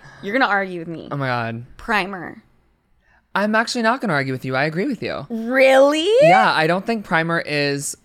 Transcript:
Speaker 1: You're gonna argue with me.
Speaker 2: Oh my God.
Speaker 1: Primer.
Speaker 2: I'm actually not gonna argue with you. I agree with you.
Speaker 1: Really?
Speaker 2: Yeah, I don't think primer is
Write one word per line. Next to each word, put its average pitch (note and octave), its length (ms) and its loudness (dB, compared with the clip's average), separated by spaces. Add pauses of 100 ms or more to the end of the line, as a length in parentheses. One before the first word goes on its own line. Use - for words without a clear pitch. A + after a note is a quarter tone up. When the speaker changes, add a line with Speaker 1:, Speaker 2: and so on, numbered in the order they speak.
(220)
Speaker 1:
You're G3 160 -8
gonna C4 140 4
argue F#3+ 280 -4
with E3 80 -12
me. E3 240 -12
Speaker 2:
Oh C#3 60 -6
my C#3 100 -4
God. A#2+ 380 -4 (120)
Speaker 1:
Primer. G3 640 -6 (920)
Speaker 2:
I'm G#3 180 0
actually A#3 280 0
not A3+ 180 2
gonna G#3 140 -2
argue C3+ 200 0
with B2+ 120 -8
you. C3 100 -4
I C3 80 2
agree D#3+ 240 -2
with C4+ 160 -6
you. F#2 260 -6
Speaker 1:
Really? C4+ 800 4 (120)
Speaker 2:
Yeah, A4 320 6
I D#3 140 2
don't F#3 180 -2
think A3+ 180 -4
primer E3 380 -2
is C#3+ 640 -4